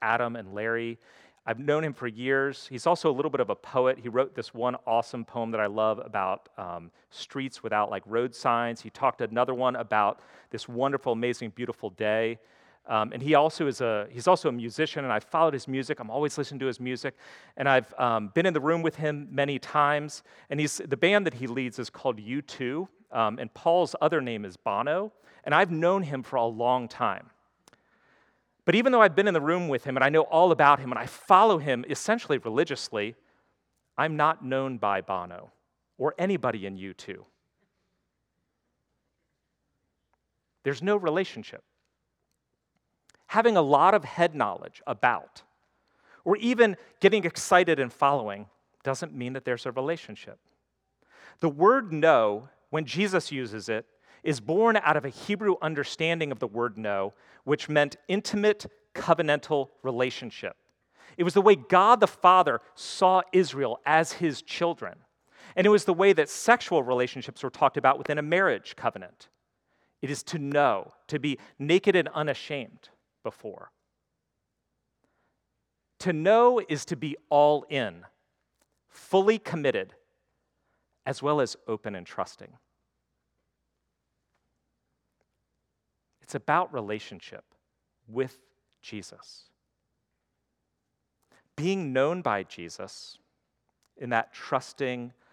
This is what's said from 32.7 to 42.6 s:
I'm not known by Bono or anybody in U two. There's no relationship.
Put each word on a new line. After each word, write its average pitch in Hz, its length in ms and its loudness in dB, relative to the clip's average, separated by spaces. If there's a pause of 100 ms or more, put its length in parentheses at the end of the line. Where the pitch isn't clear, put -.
I'm 151 200 -2
not 151 280 0
known 131 360 -4
by 98 220 -2
Bono 90 500 -10 (480)
or 143 180 -2
anybody 127 480 -2
in 98 120 -10
U 95 160 -14
two. - 320 -16 (3500)
There's 139 180 -4
no 202 140 0
relationship. 165 680 -4 (1600)